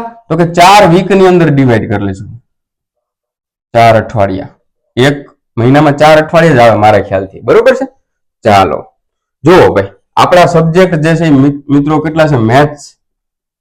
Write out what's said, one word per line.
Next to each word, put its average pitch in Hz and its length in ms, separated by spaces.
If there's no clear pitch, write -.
તો 165 80
કે 170 80
ચાર 180 440
વીકની 190 380
અંદર 170 220
ડિવાઈડ 123 440
કરી 101 120
લઈશું. 98 380
ચાર 113 300
અઠવાડિયા, 98 460
એક 143 320
મહિનામાં 143 400
ચાર 156 260
અઠવાડિયા 165 300
જ 123 60
આવે 110 200
મારા 107 200
ખ્યાલથી, 95 420
બરોબર 226 340
છે? 269 100
ચાલો, 95 420
જુઓ 135 300
ભાઈ, 98 120
આપણા - 280
સબ્જેક્ટ 165 500
જે 160 200
છે 165 140
મિ-, 143 400
મિત્રો 143 300
કેટલા 156 280
છે? 143 100
મેથ્સ, 127 600